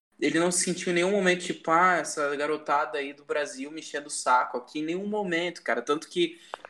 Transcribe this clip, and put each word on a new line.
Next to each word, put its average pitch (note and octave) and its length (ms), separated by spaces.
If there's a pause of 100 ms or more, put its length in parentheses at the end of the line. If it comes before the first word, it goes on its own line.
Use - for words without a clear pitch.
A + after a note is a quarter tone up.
(200)
ele D3+ 200
não F3 120
se F3+ 120
sentiu F3+ 280
em F3 40
nenhum F3 160
momento, F3+ 320
tipo, - 280
"Ah, F3+ 260
essa D3 380
garotada D3+ 640
aí C#3+ 140
do D3 120
Brasil C#3+ 460
me D#3+ 100
enchendo D3 260
o D3 40
saco B2+ 460
aqui", B2 220
em D3+ 60
nenhum F3+ 220
momento, F3 560
cara. A#2 180
Tanto D3+ 280
que E3+ 300 (300)